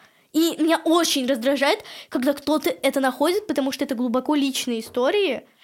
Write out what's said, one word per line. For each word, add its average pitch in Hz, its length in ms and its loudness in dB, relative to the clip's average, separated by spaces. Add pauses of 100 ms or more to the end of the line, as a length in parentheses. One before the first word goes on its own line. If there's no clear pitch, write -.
(340)
И 320 240 2
меня 320 260 2
очень 320 440 2
раздражает, 277 560 0 (240)
когда 262 240 0
кто-то 294 360 0
это 277 300 0
находит, 277 480 0
потому 277 240 0
что 277 140 -4
это 277 100 -4
глубоко 254 400 0
личные 262 460 -2
истории. 277 680 0 (160)